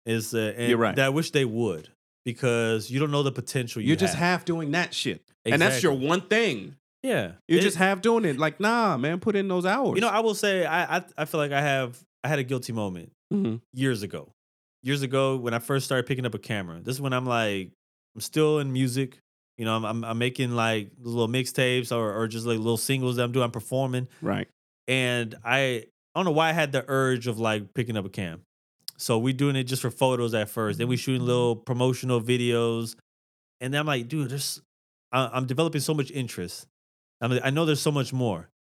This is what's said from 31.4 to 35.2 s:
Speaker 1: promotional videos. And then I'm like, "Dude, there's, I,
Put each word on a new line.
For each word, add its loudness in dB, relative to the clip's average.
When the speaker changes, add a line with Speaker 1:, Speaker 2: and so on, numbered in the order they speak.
Speaker 1:
promotional 0
videos. 0
And -4
then 0
I'm -2
like, -2
"Dude, -2
there's, -6
I, 0